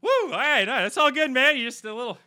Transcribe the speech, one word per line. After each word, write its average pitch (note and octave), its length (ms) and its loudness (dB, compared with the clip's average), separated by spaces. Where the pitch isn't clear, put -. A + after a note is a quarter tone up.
Woo, G#4 80 -2
all E4 40 -6
right, A#3+ 380 0
all A#3 60 -4
right, A#3+ 80 0
that's B3+ 160 -4
all D4 120 4
good, D4+ 200 -2
man. C4+ 260 2
You B3 80 -4
just A#3 200 -10
a G#3+ 100 -12
little A3+ 320 -8